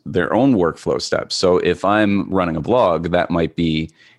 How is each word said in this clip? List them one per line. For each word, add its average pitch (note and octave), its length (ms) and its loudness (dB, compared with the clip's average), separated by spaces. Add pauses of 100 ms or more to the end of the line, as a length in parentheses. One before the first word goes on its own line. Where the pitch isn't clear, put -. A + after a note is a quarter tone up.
their D#2 280 -2
own B2+ 220 2
workflow E2 460 -2
steps. - 340 -6
So F2+ 220 2
if F2 260 0
I'm G2+ 460 0
running F2+ 260 -2
a D#2+ 60 -4
blog, F2 500 2
that F2 180 0
might E2+ 280 -2
be D#2+ 320 -2 (300)